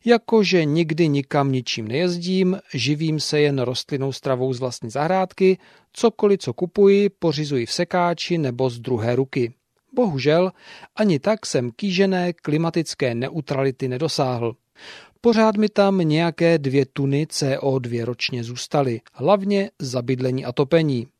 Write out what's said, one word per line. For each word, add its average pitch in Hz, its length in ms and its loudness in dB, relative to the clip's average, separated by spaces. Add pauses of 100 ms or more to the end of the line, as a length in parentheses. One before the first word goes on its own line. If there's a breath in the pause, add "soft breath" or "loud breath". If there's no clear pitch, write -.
Jakože 208 600 4
nikdy 160 420 2
nikam 139 440 0
ničím 120 360 -4
nejezdím, 180 720 0 (140)
živím 151 460 -2
se 151 200 -2
jen 143 200 2
rostlinnou 131 520 -4
stravou 131 420 -4
z 120 60 -6
vlastní 123 300 -8
zahrádky, 185 680 0 (360 soft breath)
cokoliv, 208 460 2
co 123 140 -6
kupuji, 202 560 4
pořizuji 147 560 -2
v - 60 -12
sekáči 175 640 -2
nebo 131 320 -2
z 120 100 -8
druhé 117 360 -2
ruky. 131 380 -2 (400)
Bohužel, 175 580 2 (440 loud breath)
ani 196 240 2
tak 208 260 -2
jsem 123 260 -2
kýžené 185 600 0
klimatické 156 840 -2
neutrality 135 720 -4
nedosáhl. 127 680 -2 (680 loud breath)
Pořád 220 360 4
mi 214 120 2
tam 196 280 2
nějaké 165 600 2
dvě 139 280 2
tuny 139 440 -2
C 139 300 -2
O 131 200 0
dvě 117 260 -4
ročně 120 380 -6
zůstaly, 123 580 -2 (120)
hlavně 196 680 0
za 127 220 -4
bydlení 127 440 -2
a 123 60 -6
topení. 139 560 0 (120)